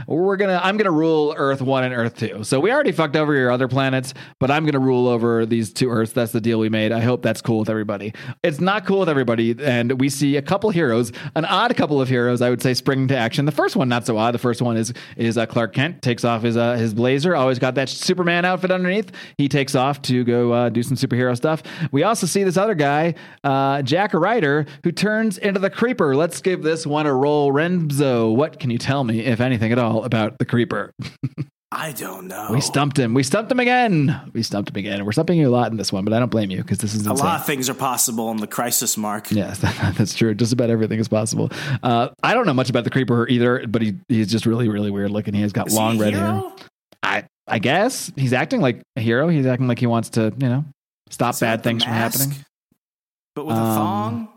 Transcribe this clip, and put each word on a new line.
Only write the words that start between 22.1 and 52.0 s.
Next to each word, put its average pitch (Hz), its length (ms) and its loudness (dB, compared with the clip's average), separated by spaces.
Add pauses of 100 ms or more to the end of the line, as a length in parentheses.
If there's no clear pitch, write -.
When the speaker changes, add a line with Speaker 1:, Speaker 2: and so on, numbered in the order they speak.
Speaker 1:
see 196 180 0
this 180 120 0
other 202 200 2
guy, 151 400 2 (280)
uh, 135 380 0
Jack 165 320 0
Ryder, 156 520 2 (180)
who 175 80 0
turns 214 460 0
into 202 220 0
the 190 100 0
Creeper. 202 460 0
Let's 170 260 0
give 180 220 0
this 160 220 0
one 151 220 0
a 143 60 2
roll. 143 380 2
Renzo, 143 800 2
what 147 280 0
can 131 100 -2
you 117 80 0
tell 139 260 -2
me, 113 180 -2
if 117 200 0
anything 117 300 0
at 120 80 2
all, 110 240 0
about 110 340 0
the 120 80 0
Creeper? 110 500 -2
<laughs> - 60 -14 (720)
Speaker 2:
I 156 200 -8
don't - 340 -12
know. - 240 -10
Speaker 1:
We 123 80 2
stumped 143 400 0
him. 117 140 2
We 135 100 4
stumped 208 260 -2
him 254 120 0
again. 226 720 2
We 113 100 -2
stumped 101 280 -4
him - 40 -8
again. 101 300 -6
We're 104 80 -2
stumping 170 260 2
you 147 80 4
a 120 80 4
lot 120 160 0
in 113 60 -4
this 98 160 -4
one, 95 100 -2
but 107 100 0
I 113 60 2
don't 123 100 0
blame 104 220 0
you 92 140 -6
'cause 98 140 -2
this 104 140 -4
is 104 140 -2
Speaker 2:
A 110 40 -2
Speaker 1:
insane. 135 140 -2
Speaker 2:
lot 160 140 0
of - 60 -10
things 131 240 -2
are 127 40 -2
possible 120 560 -2
in 110 80 -4
the 107 100 -6
crisis, 120 500 -2
Mark. 107 340 -4
Speaker 1:
Yes, 98 280 -2
<laughs> - 380 -2
that's - 160 0
true. 110 220 0
Just 113 160 0
about 120 180 0
everything 110 300 0
is 113 80 0
possible. 110 420 0 (320)
Uh, 120 280 0 (140)
I 160 100 2
don't 240 120 2
know 156 80 0
much 127 160 0
about 117 140 0
the - 60 -2
Creeper 120 400 0
either, 123 380 2
but 113 140 0
he, 107 140 0 (140)
he's 110 200 2
just 113 160 0
really, 117 220 0
really 104 240 -2
weird 101 200 -2
looking. 104 220 -4
He 104 100 0
has 101 100 -2
got 95 140 -2
Speaker 2:
Is 104 60 -2
he 110 60 4
Speaker 1:
long 113 180 2
Speaker 2:
a - 40 0
Speaker 1:
red 104 120 2
Speaker 2:
hero? 101 100 -2 (180)
Speaker 1:
hair. - 100 -10 (520)
I, 98 200 -2 (240)
I 117 120 -2
guess 143 580 0
he's 131 160 0
acting 160 260 0
like 127 220 0 (160)
a 113 40 -4
hero. 120 280 2
He's 147 160 2
acting 127 240 2
like 120 100 0
he 123 80 0
wants 117 240 0
to, 110 260 0
you 131 120 0
know, 135 160 0 (440)
stop 123 260 -2
Speaker 2:
Is - 60 -4
it 120 40 0
Speaker 1:
bad 113 140 2
Speaker 2:
with - 40 -18
the 127 60 0
Speaker 1:
things 117 140 -2
from 117 100 -4
Speaker 2:
mask? 117 260 0